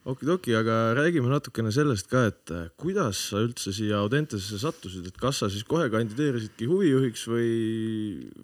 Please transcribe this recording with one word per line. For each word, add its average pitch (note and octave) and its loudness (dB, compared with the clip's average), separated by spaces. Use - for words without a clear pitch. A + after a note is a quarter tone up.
Okidoki, C3+ 0
aga A2+ 2
räägime D3 2
natukene A#2+ 0
sellest C3 0
ka, B2+ 4
et, - -6
äh, E2 -6
kuidas E3 -2
sa G2+ -2
üldse A#2 -2
siia G#2 0
Audentesesse G#2+ -2
sattusid, F#2+ -8
et F#2+ -16
kas C3+ 0
sa G#2+ 0
siis G2+ -6
kohe D3+ 0
kandideerisidki A2+ -2
huvijuhiks C3+ 2
või, A2 -2